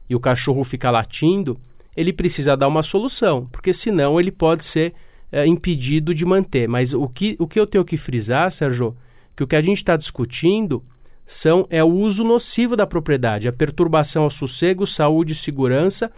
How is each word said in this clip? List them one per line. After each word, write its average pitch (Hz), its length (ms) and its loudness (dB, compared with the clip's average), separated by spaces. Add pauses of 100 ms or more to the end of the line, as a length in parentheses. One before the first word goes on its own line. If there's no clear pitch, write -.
e 123 60 -2
o 117 40 2
cachorro 127 440 0
fica 127 260 -4
latindo, 147 680 0 (380)
ele 165 180 -2
precisa 143 420 0
dar 139 120 2
uma 151 160 2
solução, 190 680 -2
porque - 240 -2
senão 160 440 2
ele 185 120 2
pode 160 400 0
ser, 165 220 -2 (380)
é, 147 140 2
impedido 160 680 0
de 165 100 -2
manter. 180 420 2
Mas 123 260 0
o 135 140 -2
que, 202 320 -4
o 165 80 0
que 214 120 -2
eu 208 80 2
tenho 190 180 2
que 160 120 -6
frisar, 123 560 -2
Sérgio, 123 420 -2 (400)
que - 80 -4
o 127 40 -6
que 160 80 0
a 151 60 4
gente 196 220 0
tá 170 140 2
discutindo 156 840 -2 (600)
são, 175 260 4
é 160 140 2
o 160 40 6
uso 196 360 2
nocivo 233 520 0
da 208 120 2
propriedade, 123 600 -2
a 120 60 -2
perturbação 156 680 0
ao 147 80 0
sossego, 180 560 -2
saúde 156 460 0
e 156 100 -14
segurança 147 760 0